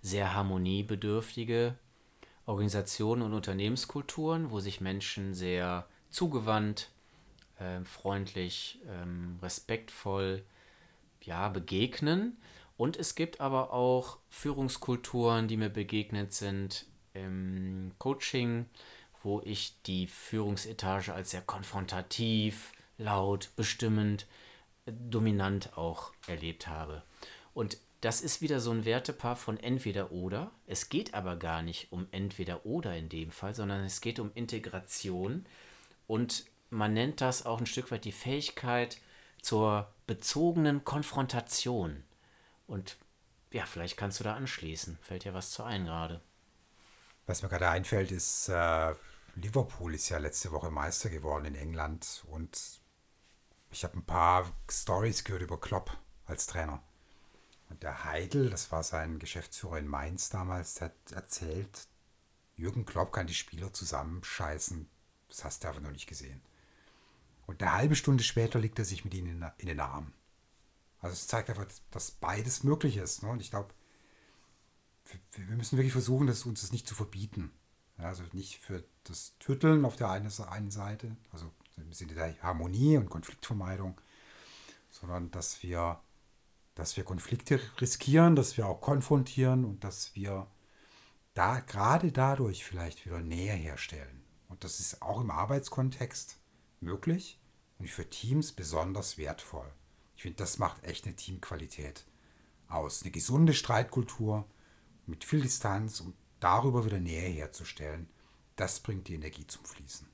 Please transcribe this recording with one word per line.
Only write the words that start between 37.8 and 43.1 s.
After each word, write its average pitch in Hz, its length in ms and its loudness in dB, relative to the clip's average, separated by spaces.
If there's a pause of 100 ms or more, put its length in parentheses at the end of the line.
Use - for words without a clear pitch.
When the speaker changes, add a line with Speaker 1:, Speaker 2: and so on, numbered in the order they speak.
Speaker 1:
weit 110 140 -4
die 104 60 -4
Fähigkeit 123 880 -2 (400)
zur 107 540 4 (140)
bezogenen 147 760 4
Konfrontation. 123 1200 0 (640)
Und 95 320 -8 (540)